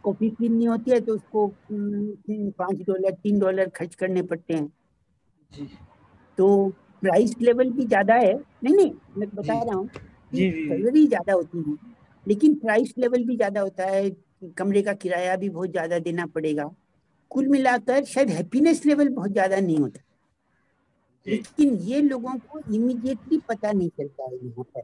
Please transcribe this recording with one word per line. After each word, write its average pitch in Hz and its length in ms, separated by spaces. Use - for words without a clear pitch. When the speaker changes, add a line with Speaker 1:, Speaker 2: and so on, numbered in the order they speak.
Speaker 1:
कॉफी 214 280
पीनी 233 340
होती 233 260
है, 240 100
तो 226 140
उसको, 208 340
अम, 208 600
पाँच 196 480
डॉलर, 190 320
तीन 202 280
डॉलर 190 300
खर्च - 260
करने 185 280
पड़ते 170 320
हैं। 151 180
Speaker 2:
जी। 143 160
Speaker 1:
तो 196 340
प्राइस 190 380
लेवल 240 300
भी 254 140
ज्यादा 202 300
है। 220 200
नहीं, 294 100
नहीं, 392 200
मैं 202 120
बता 208 320
Speaker 2:
जी। 240 60
Speaker 1:
रहा 208 100
हूँ 202 120
कि - 480
Speaker 2:
जी, 185 140
जी, 160 120
जी। 147 60
Speaker 1:
salary 240 380
ज्यादा 196 260
होती 170 380
है, 196 60
लेकिन 294 260
price 220 440
level 247 260
भी 240 120
ज्यादा 202 240
होता 190 260
है, 196 420
कमरे 202 260
का 202 100
किराया 180 440
भी 196 120
बहुत 175 220
ज्यादा 170 280
देना 170 280
पड़ेगा। 156 440
कुल 269 180
मिलाकर 262 560
शायद 269 240
happiness 262 580
level 285 220
बहुत 240 220
ज्यादा 196 300
नहीं 165 180
होता। 139 220
Speaker 2:
जी। 190 40
Speaker 1:
लेकिन 269 440
ये 208 260
लोगों 262 340
को 294 260
immediately 240 880
पता 214 240
नहीं 180 160
चलता 139 360
है 127 100
यहाँ 127 280
पर। 127 220